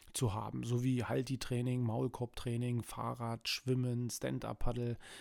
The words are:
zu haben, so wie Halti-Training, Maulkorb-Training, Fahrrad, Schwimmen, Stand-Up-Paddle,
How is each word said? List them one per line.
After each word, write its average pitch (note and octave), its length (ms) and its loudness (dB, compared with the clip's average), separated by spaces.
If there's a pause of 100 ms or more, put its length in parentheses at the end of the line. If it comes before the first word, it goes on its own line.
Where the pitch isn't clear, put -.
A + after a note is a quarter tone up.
(120)
zu G#2+ 220 2
haben, A2+ 300 -4
so A#2+ 180 2
wie B2+ 220 4
Halti-Training, B2+ 800 0
Maulkorb-Training, A#2+ 1000 0
Fahrrad, A#2 640 -4
Schwimmen, B2 640 0
Stand-Up-Paddle, A#2+ 840 0 (240)